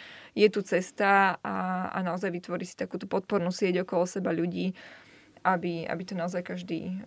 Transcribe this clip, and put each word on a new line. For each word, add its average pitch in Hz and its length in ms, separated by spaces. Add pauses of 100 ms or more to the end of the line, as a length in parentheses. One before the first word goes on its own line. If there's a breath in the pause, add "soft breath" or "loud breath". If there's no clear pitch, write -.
(360 loud breath)
je 208 160
tu 208 80
cesta 196 800
a, 185 480
a - 160
naozaj 180 240
vytvorí 175 400
si - 80
takúto 190 320
podpornú 190 400
sieť 180 400
okolo 180 160
seba 185 240
ľudí, 180 480 (720 loud breath)
aby, 175 400
aby 170 160
to 185 80
naozaj 180 320
každý, 180 640